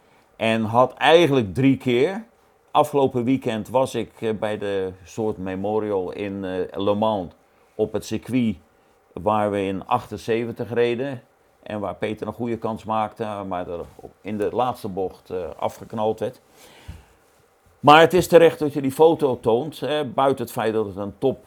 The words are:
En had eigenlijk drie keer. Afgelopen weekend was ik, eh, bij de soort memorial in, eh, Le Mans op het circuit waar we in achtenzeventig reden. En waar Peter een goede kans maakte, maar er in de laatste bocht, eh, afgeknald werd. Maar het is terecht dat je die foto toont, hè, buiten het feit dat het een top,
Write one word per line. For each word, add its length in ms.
En 280
had 300
eigenlijk 600
drie 240
keer. 460
Afgelopen 520
weekend 460
was 260
ik, 160
eh, 80
bij 180
de 340
soort 340
memorial 720
in, 340
eh, 380
Le 100
Mans 380
op 180
het 120
circuit 500
waar 380
we 140
in 220
achtenzeventig 840
reden. 480
En 160
waar 160
Peter 320
een 60
goede 240
kans 260
maakte, 420
maar 200
er 120
in 160
de 180
laatste 320
bocht, 420
eh, 80
afgeknald 600
werd. 220
Maar 200
het 140
is 140
terecht 320
dat 140
je 80
die 100
foto 480
toont, 400
hè, 260
buiten 400
het 80
feit 200
dat 120
het 100
een 220
top, 300